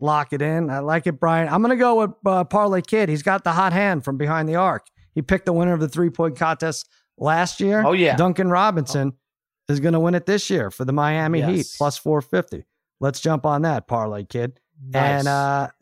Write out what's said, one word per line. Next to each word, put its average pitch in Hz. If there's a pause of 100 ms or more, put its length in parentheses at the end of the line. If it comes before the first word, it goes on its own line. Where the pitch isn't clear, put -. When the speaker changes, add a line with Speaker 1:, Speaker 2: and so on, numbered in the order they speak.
Speaker 1:
Lock 151
It 139
In. 156
I 139
like 156
it, 170
Brian. 165
I'm 165
gonna 247
go 240
with, 214 (140)
uh, 185
Parlay 202
Kid. 214
He's 151
got 196
the 170
hot 185
hand 185
from 135
behind 156
the 160
arc. 175 (280)
He 156
picked 185
the 180
winner 175
of 165
the 151
three-point 165
contest 160 (280)
last 165
year. 202
Speaker 2:
Oh, 156
yeah. 160
Speaker 1:
Duncan 180
Robinson 165 (560)
is 143
gonna 165
win 175
it 175
this 202
year 139
for -
the 131
Miami 156
Heat, 175
Speaker 2:
Yes. -
Speaker 1:
plus 143
four 151
fifty. - (340)
Let's 139
jump 156
on 147
that, 151
Parlay 107
Kid. 123 (260)
Speaker 2:
Nice. 139
Speaker 1:
And, 139
uh, 139 (140)